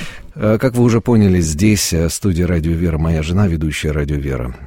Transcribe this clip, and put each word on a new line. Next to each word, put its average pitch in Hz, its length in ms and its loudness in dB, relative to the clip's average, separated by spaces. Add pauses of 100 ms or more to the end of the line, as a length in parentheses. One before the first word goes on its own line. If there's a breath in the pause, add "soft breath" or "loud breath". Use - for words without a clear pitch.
(360 loud breath)
Э, 107 220 0
как 123 180 0
вы 123 80 4
уже 117 180 4
поняли, 101 400 4
здесь, 90 500 2
э, 82 180 0
студия 87 380 -2
«Радио 82 240 0
Вера», 82 260 0
моя 80 260 0
жена, 92 240 0
ведущая 78 440 -2
«Радио 73 240 -2
Вера» 64 400 -6 (120)